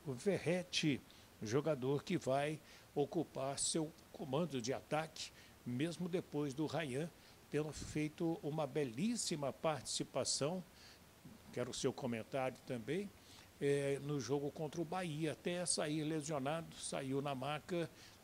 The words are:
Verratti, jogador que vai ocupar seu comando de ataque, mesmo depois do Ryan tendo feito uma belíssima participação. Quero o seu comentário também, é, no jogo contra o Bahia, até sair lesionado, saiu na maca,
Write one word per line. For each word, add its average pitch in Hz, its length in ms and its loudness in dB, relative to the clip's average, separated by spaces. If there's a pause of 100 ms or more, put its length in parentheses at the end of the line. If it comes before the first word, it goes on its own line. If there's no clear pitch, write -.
Verratti, 156 960 2 (400)
jogador 135 600 2
que 180 160 0
vai 143 440 2 (340)
ocupar 139 640 0
seu 160 320 2 (220)
comando 139 480 0
de 113 100 0
ataque, 151 640 -2 (320)
mesmo 151 420 0
depois 151 460 0
do 151 120 0
Ryan 147 440 0 (420)
tendo 151 220 0
feito 160 680 0
uma 156 240 0
belíssima 147 880 0
participação. 147 1120 0 (880)
Quero 123 200 -2
o - 20 -8
seu 131 180 2
comentário 123 720 -2
também, 139 440 -2 (520)
é, 139 420 4
no 143 180 0
jogo 139 280 2
contra 160 300 -4
o 165 60 0
Bahia, 160 480 0
até 175 320 0
sair 156 400 2
lesionado, 156 720 0
saiu 139 440 -2
na 139 140 0
maca, 151 560 -2 (320)